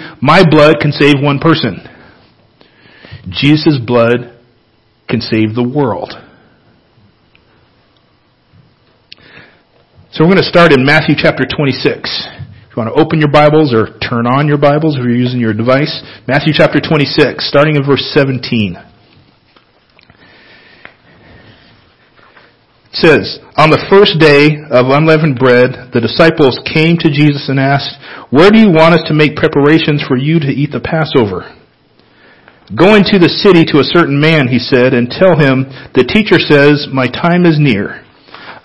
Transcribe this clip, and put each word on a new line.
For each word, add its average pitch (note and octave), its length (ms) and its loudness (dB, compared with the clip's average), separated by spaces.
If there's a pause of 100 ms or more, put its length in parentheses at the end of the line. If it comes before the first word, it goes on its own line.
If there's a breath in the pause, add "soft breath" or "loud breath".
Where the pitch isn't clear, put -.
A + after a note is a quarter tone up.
(220 loud breath)
my D#3+ 220 2
blood D3+ 360 4
can D3 120 -2
save C#3+ 280 0
one C#3+ 180 -2
person. C#3 440 -2 (1500 loud breath)
Jesus' D3 580 0
blood B2 480 -2 (760)
can A2 140 -4
save A2 340 -2
the B2 120 -2
world. B2 460 -4 (4000 soft breath)
So - 120 -2
we're E3+ 80 2
gonna F3+ 120 0
start E3+ 300 2
in C3 120 2
Matthew D3 320 0
chapter C#3+ 280 -2
twenty-six. - 840 -6 (420 loud breath)
If - 80 -12
you A#2 60 -6
wanna A2 100 -8
open D#3 260 0
your C#3+ 120 0
Bibles D3+ 420 2
or A2 260 -2
turn A#2+ 260 -6
on C#3 220 0
your D3 100 0
Bibles D3 380 0
if B2+ 80 -6
you're A#2+ 120 -2
using B2 240 -2
your A2 140 -2
device, B2+ 480 -2 (260 loud breath)
Matthew D3+ 260 -2
chapter D3+ 260 0
twenty-six, D3 680 -2
starting D3+ 280 0
in C#3+ 100 -2
verse C#3 280 -2
seventeen. B2 640 -2 (4000 soft breath)
It - 40 -20
says, C#3 440 0 (160)
"On D#3 140 2
the D3 180 0
first G3 300 4
day D3 400 4 (140)
of B2+ 180 2
unleavened D#3 480 2
bread, B2+ 560 0
the A#2+ 80 0
disciples - 640 0
came E3 320 0
to D#3+ 140 0
Jesus C#3+ 360 0
and C#3 120 -4
asked, C#3 400 -4 (320 loud breath)
'Where E3 180 4
do G#3+ 80 4
you G#3+ 140 6
want D#3+ 240 4
us D#3+ 120 -2
to E3 60 -4
make D3+ 220 0
preparations D3+ 680 0
for C3 160 -4
you D3+ 220 -2
to C#3+ 80 -4
eat C3+ 240 -4
the B2+ 80 -8
Passover?' A#2+ 640 -4 (1300 soft breath)
Go F#3+ 220 2
into G3+ 240 2
the E3 100 4
city F3 360 2
to D#3+ 140 0
a B2+ 40 2
certain C#3+ 360 0
man," D3+ 280 0
he B2 120 -2
said, C3 360 0
"and A#2+ 140 -2
tell F3+ 280 2
him, C3+ 300 0 (260 loud breath)
'The B2+ 100 2
teacher G#3 360 0
says, D3 520 2
"My C3 160 -2
time F3 380 -2
is D#3 140 2
near. A2+ 420 -2 (640 loud breath)